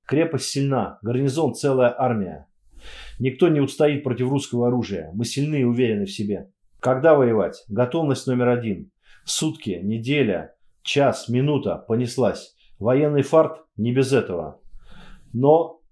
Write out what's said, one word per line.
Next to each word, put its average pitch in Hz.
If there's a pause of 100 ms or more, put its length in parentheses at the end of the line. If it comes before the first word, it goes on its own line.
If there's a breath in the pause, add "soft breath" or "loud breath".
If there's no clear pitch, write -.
"Крепость 151
сильна, 135
гарнизон – 127
целая 127
армия. 101 (720 loud breath)
Никто 127
не 151
устоит 143
против 127
русского 123
оружия. 95
Мы 113
сильны 143
и -
уверены 117
в 98
себе". 101 (300)
Когда 131
воевать? 113
Готовность 123
номер 123
один. 113 (340 soft breath)
Сутки, 131
неделя, 113 (260)
час, -
минута, 127
понеслась. 117 (240)
Военный 139
фарт - (100)
не 113
без 127
этого. 87 (720 soft breath)
Но 151 (100)